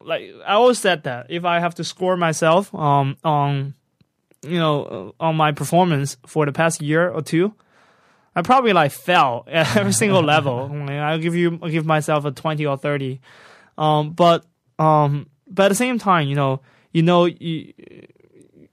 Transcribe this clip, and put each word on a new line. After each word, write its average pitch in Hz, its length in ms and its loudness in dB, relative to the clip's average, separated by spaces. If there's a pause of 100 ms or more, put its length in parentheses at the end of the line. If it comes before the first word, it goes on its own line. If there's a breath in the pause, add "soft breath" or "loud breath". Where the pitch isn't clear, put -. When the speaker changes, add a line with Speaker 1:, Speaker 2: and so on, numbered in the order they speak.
Speaker 1:
like, 117 300 -8 (160)
I 196 60 -2
always 240 260 4
said 175 260 0
that 127 240 -8
if 170 160 -8
I 170 140 0
have 170 180 -2
to 170 80 -8
score 185 320 -2
myself, 165 560 0
um, 143 520 0
on, 143 500 -2 (720)
you 170 140 -4
know, 147 580 -4
uh, 160 60 -8
on 160 100 0
my 156 160 2
performance 147 720 0
for 151 220 -2
the 139 60 -4
past 160 300 -2
year 156 280 0
or 156 100 -8
two, 170 320 0 (840 soft breath)
I 170 60 -2
probably, 240 320 2
like, 151 180 4
fell 143 540 0
<laughs> 123 40 -18
at 160 260 0
every 202 160 0
single 196 300 2
level. 143 460 0
Speaker 2:
<laughs> - 20 -10
Speaker 1:
I 147 40 -12
mean, 143 160 -8
I'll 151 280 -4
give 170 160 -4
you, 170 280 -2
I'll 170 80 -6
give 156 160 -2
myself 151 400 0
a 143 40 -4
twenty 151 360 -6
or 139 100 -2
thirty. 135 440 -6 (580 soft breath)
Um, 151 340 2
but, 170 320 2 (340)
um, 151 500 2 (200)
but 196 160 2
at 196 60 4
the 196 40 2
same 247 240 -2
time, 170 300 0
you 139 80 -2
know, 135 240 0 (320 soft breath)
you 165 100 2
know, 175 220 4
you, 170 480 -6 (1000)